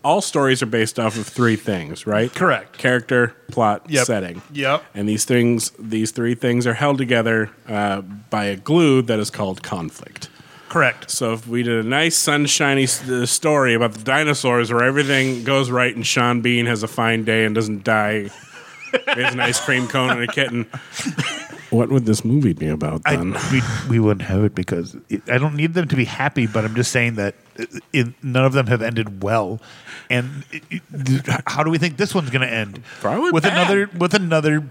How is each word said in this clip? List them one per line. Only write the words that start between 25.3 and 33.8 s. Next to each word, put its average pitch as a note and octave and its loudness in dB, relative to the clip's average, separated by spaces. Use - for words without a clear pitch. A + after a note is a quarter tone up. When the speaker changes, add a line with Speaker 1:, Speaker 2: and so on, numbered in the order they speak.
Speaker 2:
I B2 2
don't D3 0
need E3 0
them E3+ 0
to C3+ 2
be B2 4
happy, C3+ 0
but G#2+ 0
I'm A2 -4
just A#2+ 0
saying A#2 0
that, G2+ -2
uh, - -6
it, B2 2
none C3 2
of C3 4
them C3 2
have A#2 2
ended A2 -4
well. G#2+ 0
And B2+ -6
it, D3+ -12
it, F3 -10
th-, C3 -2
how D3 -2
do D#3 2
we E3+ 2
think D3+ -2
this G3 -2
one's D3+ 0
gonna C3 0
end? A2+ -6
Speaker 1:
Probably A3 0
Speaker 2:
With E3 2
Speaker 1:
bad. G3+ 2
Speaker 2:
another, G3+ 2